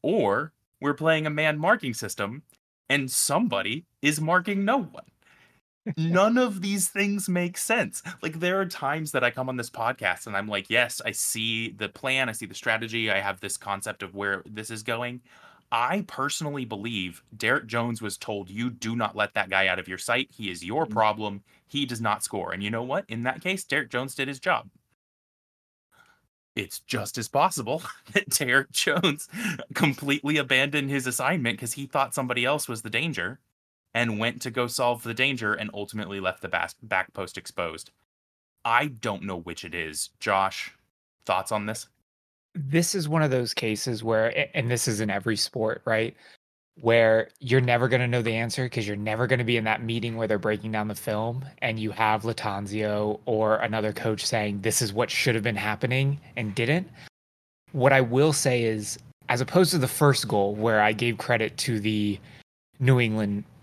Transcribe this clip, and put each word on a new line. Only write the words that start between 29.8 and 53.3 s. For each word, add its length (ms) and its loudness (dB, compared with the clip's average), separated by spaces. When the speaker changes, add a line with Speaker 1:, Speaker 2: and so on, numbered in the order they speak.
Speaker 1:
abandoned 520 2
his 160 0
assignment 540 0
'cause 140 -6
he 120 -8
thought 300 0
somebody 300 0
else 220 0
was 140 -6
the 80 -10
danger 500 -2
and 260 0
went 220 -2
to 100 -6
go 160 0
solve 360 0
the 100 -6
danger 400 0
and 200 -4
ultimately 460 -6
left 220 -2
the 80 -8
bas-, 320 -2
back 320 -2
post 240 -8
exposed. 540 -8
I 220 4
don't 360 -4
know 140 -6
which 280 -10
it 100 -12
is. 340 -6
Josh, 580 0
thoughts 260 -2
on 140 -2
this? 220 -8
Speaker 2:
This 400 0
is 120 -2
one 140 2
of 100 4
those 220 0
cases 500 -2
where, 260 2
a-, 280 -2
and 140 0
this 160 0
is 140 0
in 80 -2
every 280 -2
sport, 480 -2
right? 300 0
Where 480 6
you're 220 4
never 260 4
gonna 200 2
know 140 2
the 120 0
answer 340 -2
'cause 200 -4
you're 100 -4
never 300 0
gonna 160 2
be 140 2
in 80 2
that 180 0
meeting 320 -2
where 120 -2
they're 120 2
breaking 320 -2
down 160 -2
the 80 -6
film 500 -4
and 200 -2
you 120 -2
have 320 2
Lattanzio 1000 -2
or 320 4